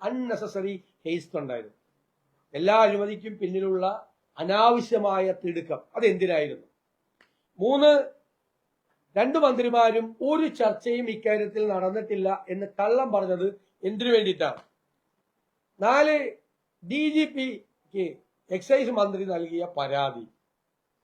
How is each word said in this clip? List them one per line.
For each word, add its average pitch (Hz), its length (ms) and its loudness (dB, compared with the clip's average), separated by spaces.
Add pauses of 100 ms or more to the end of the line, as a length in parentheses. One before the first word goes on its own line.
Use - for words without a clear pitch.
അൺനെസസറി 202 800 -6 (220)
ഹേസ്റ്റ് 165 340 -6
ഉണ്ടായിരുന്നു. 120 360 -10 (800)
എല്ലാ 180 220 2
അഴിമതിക്കും 208 640 0
പിന്നിലുള്ള 190 720 -2 (280)
അനാവശ്യമായ 202 960 2 (120)
തിടുക്കം 165 340 -6 (160)
അതെന്തിനായിരുന്നു? 180 680 0 (960)
മൂന്ന്, 277 440 6 (1120)
രണ്ട് 269 220 2
മന്ത്രിമാരും 233 840 2
ഒരു 302 260 2
ചർച്ചയും 240 640 -2
ഇക്കാര്യത്തിൽ 214 580 -2
നടന്നിട്ടില്ല 190 840 -2
എന്ന് 190 160 -6 (140)
കള്ളം 233 320 0
പറഞ്ഞത് 190 500 -2 (220)
എന്തിനു 220 280 -2
വേണ്ടിയിട്ടാണ്? 175 500 2 (1200)
നാല്, 285 480 2 (560)
ഡി 302 220 -2
ജി 311 160 2
പിക്ക് 202 920 -8 (340)
എക്സൈസ് 247 400 2
മന്ത്രി 196 340 -2
നൽകിയ 170 420 -4 (100)
പരാതി 135 500 -4 (760)